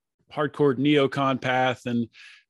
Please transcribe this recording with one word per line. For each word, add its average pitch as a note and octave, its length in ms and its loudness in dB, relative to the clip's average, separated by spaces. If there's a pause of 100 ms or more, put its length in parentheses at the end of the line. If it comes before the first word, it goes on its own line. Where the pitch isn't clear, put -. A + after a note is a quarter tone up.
(340)
hardcore D3 420 0
neocon C#3 640 0
path, B2+ 460 -2
and A#2 220 -2 (420)